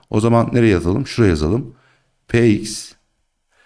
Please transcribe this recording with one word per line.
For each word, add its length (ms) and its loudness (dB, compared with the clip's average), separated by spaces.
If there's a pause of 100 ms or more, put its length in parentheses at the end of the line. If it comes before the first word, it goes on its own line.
(100)
O 100 -2
zaman 320 2
nereye 200 2
yazalım? 340 -2
Şuraya 240 2
yazalım. 440 -2 (540)
P 220 2
X, 420 -4 (720)